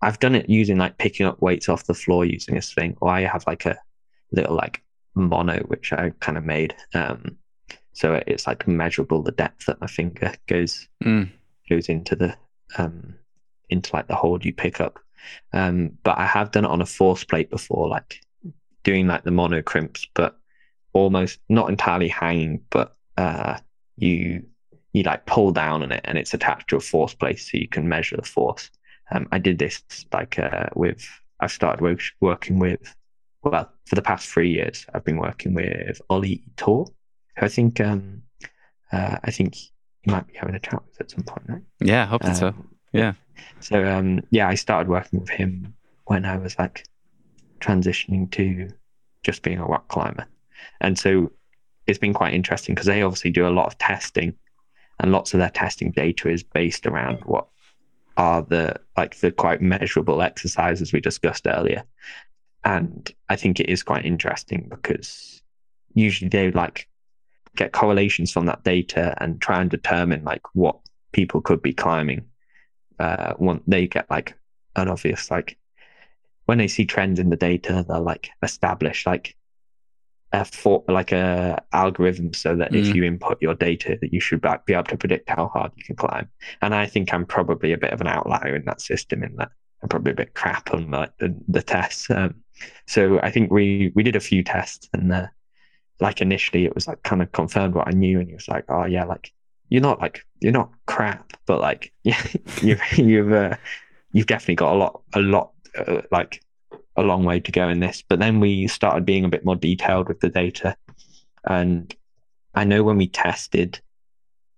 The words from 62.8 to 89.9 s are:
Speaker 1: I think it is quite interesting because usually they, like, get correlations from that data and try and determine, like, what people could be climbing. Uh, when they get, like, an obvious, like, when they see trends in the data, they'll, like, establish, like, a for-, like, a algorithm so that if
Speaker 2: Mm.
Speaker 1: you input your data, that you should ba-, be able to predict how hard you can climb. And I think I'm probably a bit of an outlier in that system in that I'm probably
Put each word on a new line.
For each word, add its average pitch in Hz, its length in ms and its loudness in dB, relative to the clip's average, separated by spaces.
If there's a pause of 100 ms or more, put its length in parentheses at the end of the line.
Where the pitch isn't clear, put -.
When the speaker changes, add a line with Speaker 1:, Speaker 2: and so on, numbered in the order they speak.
Speaker 1:
I 98 80 0
think 92 240 2
it - 80 -2
is 90 140 -2
quite - 220 -2
interesting - 680 -4
because - 720 -8 (520)
usually 101 340 2
they, 95 240 4
like, - 360 -2 (680)
get - 160 0
correlations 101 600 2
from 87 140 0
that - 160 -2
data 90 580 0
and 80 200 -4
try 90 200 0
and 90 100 0
determine, 85 540 0
like, 76 180 -6 (120)
what 90 240 2 (340)
people 87 280 0
could 82 220 0
be 69 100 0
climbing. 76 520 -2 (760)
Uh, 82 360 -4
when 87 320 0
they 90 220 4
get, - 220 -4
like, - 240 -4 (420)
an 95 120 0
obvious, - 420 -4
like, - 280 -4 (880)
when 117 120 6
they 104 100 4
see - 160 0
trends 95 340 2
in 90 120 4
the 85 60 4
data, 87 520 0
they'll, 82 140 -2
like, 85 280 -4 (120)
establish, - 640 -2
like, - 300 -2 (960)
a 98 120 0
for-, - 440 2
like, 92 240 2
a 90 500 0 (100)
algorithm 90 600 2
so 82 240 0
that 85 180 0
if 104 140 4
Speaker 2:
Mm. 101 60 2
Speaker 1:
you 90 100 4
input 87 380 -2
your 80 120 2
data, - 460 -2
that - 120 -4
you 90 80 0
should - 200 -2
ba-, - 240 0
be 101 80 0
able 87 120 2
to 92 120 -6
predict - 320 -2
how - 200 -2
hard - 280 -4
you - 80 -18
can - 120 -10
climb. - 320 -4 (340)
And 104 120 0
I 104 120 0
think 98 260 -2
I'm 87 140 0
probably 82 460 0
a 80 60 0
bit - 140 -2
of - 80 -4
an 87 80 -2
outlier - 480 -2
in - 80 -6
that - 160 -6
system - 420 -4
in - 140 -10
that - 140 -6 (320)
I'm 113 60 -6
probably - 240 0